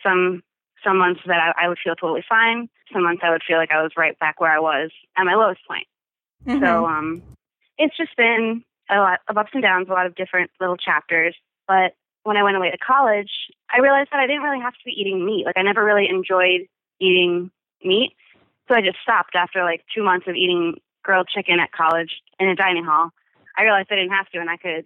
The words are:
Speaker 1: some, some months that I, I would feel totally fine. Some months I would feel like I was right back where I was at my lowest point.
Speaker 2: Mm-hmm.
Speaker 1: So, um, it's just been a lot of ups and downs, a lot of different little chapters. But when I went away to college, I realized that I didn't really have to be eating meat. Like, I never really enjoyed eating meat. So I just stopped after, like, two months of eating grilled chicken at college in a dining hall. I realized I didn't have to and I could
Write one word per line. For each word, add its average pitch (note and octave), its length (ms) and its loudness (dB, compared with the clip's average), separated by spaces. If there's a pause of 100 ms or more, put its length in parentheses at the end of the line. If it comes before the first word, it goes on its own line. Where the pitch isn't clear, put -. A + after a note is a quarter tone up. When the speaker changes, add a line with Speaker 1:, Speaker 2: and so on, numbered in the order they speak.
Speaker 1:
some, F3+ 400 0 (420)
some G3 140 2
months F3+ 300 0
that E3+ 280 2
I, E3+ 100 0
I - 40 0
would F3 80 -4
feel E3+ 180 -4
totally D#3+ 320 -4
fine. A3+ 420 0 (220)
Some F#3 120 -2
months E3+ 200 0
I F3 60 2
would E3 140 0
feel E3 140 0
like D#3+ 140 0
I D#3 120 2
was D#3+ 120 -6
right D#3+ 220 0
back D#3 240 -4
where E3 100 2
I D#3 80 2
was D#3 300 -2 (260)
at F#3 100 0
my F3+ 100 2
lowest G#3 320 2
point. - 180 -10 (640)
Speaker 2:
Mm-hmm. C4+ 180 0
Speaker 1:
So, E3+ 220 2
um, E3 340 -4 (560)
it's D4+ 200 0
just - 200 -8
been A3+ 460 0 (260)
a G3+ 100 2
lot F#3 200 2 (100)
of G#3 80 -4
ups G#3+ 160 -2
and C4+ 100 -4
downs, F#3 260 2
a F#3+ 40 -2
lot F3+ 120 0
of F3+ 100 -8
different F#3 440 -4
little F#3 160 -2
chapters. E3 580 0 (340)
But F#3+ 260 2 (300)
when G#3+ 120 0
I G3+ 80 4
went G3 140 2
away F3+ 140 0
to F3+ 60 -8
college, A3+ 540 2 (420)
I A#3+ 60 2
realized C#4 320 4
that C#4+ 80 -2
I C4 80 0
didn't C#4+ 160 -2
really C#4+ 160 -4
have B3 140 -6
to - 120 -20
be B3 60 -12
eating F#3+ 340 -4
meat. G#3 200 -2
Like, F3 120 -4
I F#3 40 0
never G3+ 240 2
really G#3 240 2
enjoyed F#3 580 0 (320)
eating F3+ 520 2 (320)
meat. F#3+ 300 0 (540)
So B3+ 80 2
I A#3 60 4
just A#3 200 -2
stopped G#3 340 -2
after, F3+ 280 -2
like, E3+ 200 -4 (120)
two A3 80 -4
months F#3 240 0
of F3+ 80 -4
eating F3 400 0 (280)
grilled F#3 300 0
chicken F3+ 260 0
at E3+ 120 -2
college E3 400 0 (280)
in F#3+ 100 0
a F3+ 60 0
dining F3+ 280 0
hall. E3 280 0 (460)
I G3 60 2
realized G3+ 280 2
I G#3 40 -2
didn't F#3 160 -2
have G3 180 -2
to F3 100 -10
and E3+ 100 -8
I E3+ 80 -6
could E3 280 -8